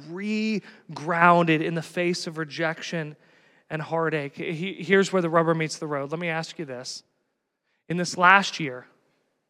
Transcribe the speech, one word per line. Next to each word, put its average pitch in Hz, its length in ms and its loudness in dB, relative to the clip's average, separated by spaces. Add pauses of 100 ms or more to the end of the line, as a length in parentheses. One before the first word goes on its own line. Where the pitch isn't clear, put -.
(100)
regrounded 175 1500 2
in 170 120 -2
the 165 80 -4
face 175 440 -2
of 156 120 -10
rejection 156 760 -6 (540)
and 156 140 -6
heartache. 156 540 -2
He-, 175 460 -6
here's 190 300 4
where 185 80 4
the 170 80 0
rubber 165 260 4
meets 160 220 -2
the 160 100 -8
road. 143 240 -4
Let 160 80 -6
me 175 100 -6
ask 160 300 -6
you 170 60 -6
this. 127 380 -12 (880)
In 170 80 -2
this 175 180 -4
last 185 420 4
year, 127 280 -8 (640)